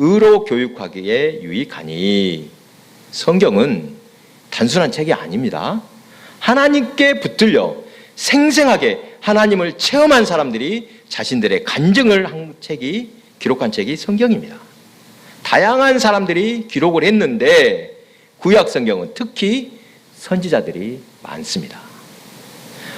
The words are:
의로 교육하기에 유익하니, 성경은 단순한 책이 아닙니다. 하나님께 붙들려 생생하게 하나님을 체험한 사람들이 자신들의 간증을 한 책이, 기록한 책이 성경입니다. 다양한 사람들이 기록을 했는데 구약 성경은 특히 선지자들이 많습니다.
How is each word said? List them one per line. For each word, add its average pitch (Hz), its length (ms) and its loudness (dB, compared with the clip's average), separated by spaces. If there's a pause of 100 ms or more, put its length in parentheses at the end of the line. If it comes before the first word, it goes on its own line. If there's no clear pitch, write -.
의로 208 440 4
교육하기에 120 1000 -4
유익하니, 85 1040 -4 (640)
성경은 135 840 0 (540)
단순한 131 440 0
책이 156 180 -2
아닙니다. 110 680 -4 (580)
하나님께 277 800 2
붙들려 185 560 0 (400)
생생하게 254 1040 2
하나님을 208 580 0
체험한 277 480 4
사람들이 156 600 -4 (220)
자신들의 104 560 -2
간증을 196 640 2
한 160 300 -14
책이, 160 480 -8 (300)
기록한 123 340 -2
책이 117 240 -4
성경입니다. 208 600 -2 (840)
다양한 254 560 0
사람들이 208 680 -2
기록을 160 340 0
했는데 139 880 2 (460)
구약 190 320 4
성경은 104 440 -4
특히 233 680 -6 (360)
선지자들이 123 840 -4 (240)
많습니다. - 580 -10 (1160)